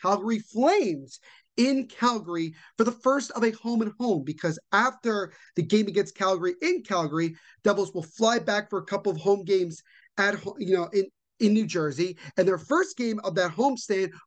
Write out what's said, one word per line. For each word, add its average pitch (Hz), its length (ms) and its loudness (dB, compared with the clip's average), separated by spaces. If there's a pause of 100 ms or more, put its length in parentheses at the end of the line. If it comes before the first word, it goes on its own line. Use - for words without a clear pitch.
Calgary 202 360 0
Flames 220 800 0 (360)
in 262 300 2
Calgary 170 680 -4 (240)
for 226 60 4
the 233 80 2
first 262 400 0
of 233 140 -2
a 226 80 2
home 226 280 -4
and 214 200 -2
home, 196 240 0
because 156 340 -4 (140)
after 214 600 0 (220)
the - 80 -2
game 202 240 4
against 190 300 -2
Calgary 185 440 0
in 339 220 0
Calgary, 165 540 -2 (260)
Devils 202 320 2
will 170 80 -6
fly 220 380 0
back 208 280 -2
for 196 120 -4
a 160 40 -12
couple 202 280 -2
of 160 60 -4
home 196 260 0
games 180 360 0 (380)
at 202 160 2
ho-, 202 240 -10
you 185 160 0
know, 175 180 2
in, 196 120 2 (340)
in 208 140 4
New 214 120 4
Jersey, 160 520 -4 (200)
and 185 120 4
their 185 100 2
first - 380 0
game 226 260 -2
of 185 140 -4
that 175 160 0
homestand 202 580 0 (160)